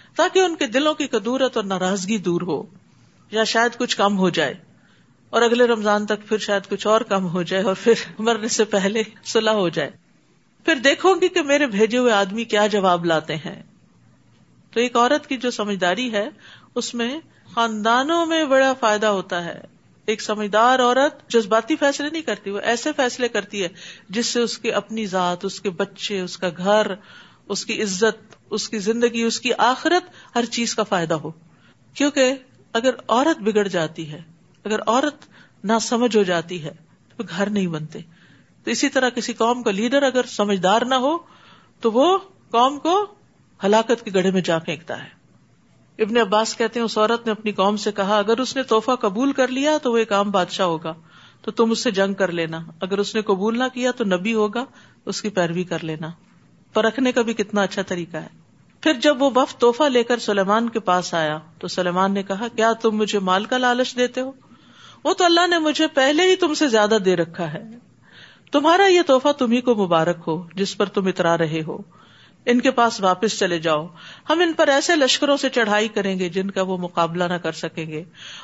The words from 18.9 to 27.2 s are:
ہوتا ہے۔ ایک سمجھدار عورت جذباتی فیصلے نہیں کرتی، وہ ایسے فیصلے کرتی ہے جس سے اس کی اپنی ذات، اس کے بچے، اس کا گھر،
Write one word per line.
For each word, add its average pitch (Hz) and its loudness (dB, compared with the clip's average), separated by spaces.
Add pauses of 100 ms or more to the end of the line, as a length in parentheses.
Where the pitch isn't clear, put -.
ہوتا 185 -2
ہے۔ - -12 (440)
ایک 214 -2
سمجھدار 214 2
عورت 254 2
جذباتی 226 2
فیصلے 285 0
نہیں 320 -6
کرتی، 202 -6
وہ 202 -6
ایسے 233 -2
فیصلے 247 0
کرتی 202 -6
ہے 175 -2 (420)
جس 226 -2
سے 240 -2
اس 226 -4
کی 233 -4
اپنی 220 -4
ذات، 180 -2
اس 190 -10
کے 208 -6
بچے، 190 -6
اس 180 -10
کا 185 -4
گھر، 208 2 (640)